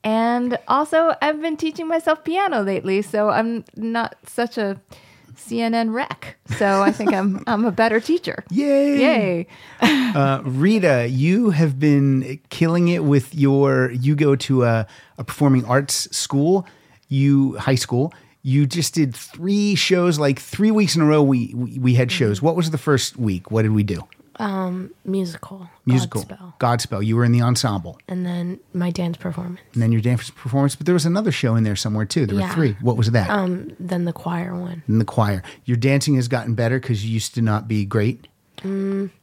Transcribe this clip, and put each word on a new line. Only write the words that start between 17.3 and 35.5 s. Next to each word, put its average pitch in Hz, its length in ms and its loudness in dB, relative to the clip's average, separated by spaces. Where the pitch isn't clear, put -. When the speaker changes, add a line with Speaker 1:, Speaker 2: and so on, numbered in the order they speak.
Speaker 2:
high 135 180 0
school. 127 360 -2
You 139 240 2
just 160 300 -4
did 139 200 0
three 202 600 -2
shows, 175 420 2
like, 143 220 0
three 214 320 0
weeks 196 240 2
in 165 80 4
a - 20 4
row 151 160 6
we, 135 340 2
we, 120 220 -6
we 127 160 2
had 120 180 4
shows. 104 260 0
Speaker 1:
Mm-hmm. 131 100 0
Speaker 2:
What 165 80 2
was 160 160 -2
the 156 80 -4
first - 380 0
week? 101 340 -4
What 110 100 2
did 107 100 2
we 104 120 2
do? 92 180 -4
Speaker 3:
Um, 185 540 -6
musical. 185 640 -8
Speaker 2:
Musical. 120 380 0
Speaker 3:
Godspell. - 360 -18
Speaker 2:
Godspell. 117 460 -2
You 110 100 0
were 120 100 2
in 117 60 4
the 120 100 4
ensemble. 107 680 -2
Speaker 3:
And 180 180 -6
then 175 340 -6
my 180 160 -2
dance 170 280 -4
performance. 175 440 -10
Speaker 2:
And 117 100 0
then 113 80 2
your 113 100 2
dance 120 300 -2
performance. 139 440 -2
But 156 120 -8
there 180 60 2
was 165 120 2
another 185 260 0
show 117 240 0
in 113 80 2
there 104 120 0
somewhere, 107 300 -2
too. 139 200 0
There 101 100 -4
were 101 60 0
Speaker 3:
Yeah. 180 140 -2
Speaker 2:
three. 135 260 2
What 117 160 2
was 113 140 2
that? 107 180 2
Speaker 3:
Um, 202 500 -4
then 175 260 -4
the 170 80 -4
choir 175 420 -6
one. 175 320 -10
Speaker 2:
And 110 120 2
the 107 60 2
choir. 104 380 0